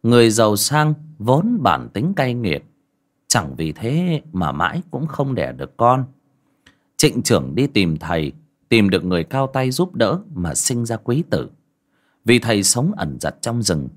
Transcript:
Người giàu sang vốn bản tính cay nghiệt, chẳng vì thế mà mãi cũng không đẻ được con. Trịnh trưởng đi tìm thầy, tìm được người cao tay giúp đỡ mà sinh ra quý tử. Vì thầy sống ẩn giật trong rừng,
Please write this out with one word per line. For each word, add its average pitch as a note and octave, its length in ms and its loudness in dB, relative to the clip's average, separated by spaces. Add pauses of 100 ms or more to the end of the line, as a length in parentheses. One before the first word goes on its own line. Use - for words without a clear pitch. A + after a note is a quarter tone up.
Người A#2 260 6
giàu G#2+ 260 4
sang D3+ 380 2 (260)
vốn E3 420 2
bản E2+ 320 0
tính D#3 220 -2
cay B2+ 180 0
nghiệt, G2 300 -4 (640)
chẳng D2+ 280 -2
vì D#2+ 160 -4
thế D#3 500 -2 (120)
mà E2+ 180 -2
mãi E2+ 300 -2 (100)
cũng C#3+ 160 -6
không C#3 280 -4
đẻ B1+ 160 -4
được C3 260 -12
con. B2+ 280 2 (920)
Trịnh B2 240 2
trưởng C2+ 340 0
đi C3+ 120 0
tìm E2+ 300 0
thầy, D#2 340 -4 (380)
tìm G#2+ 200 6
được F#2 160 0
người F2+ 180 0
cao C3+ 240 -2
tay C3 240 -2
giúp F3 240 -4
đỡ A#2 240 0 (140)
mà F2 220 -6
sinh A#2+ 300 -2
ra A2+ 120 -6
quý C3+ 320 -2
tử. D2+ 200 -2 (760)
Vì A#2+ 140 6
thầy A2 240 0
sống C#3+ 340 0
ẩn D2 220 -6
giật - 220 -6
trong A#2+ 200 -4
rừng, D#2 360 -2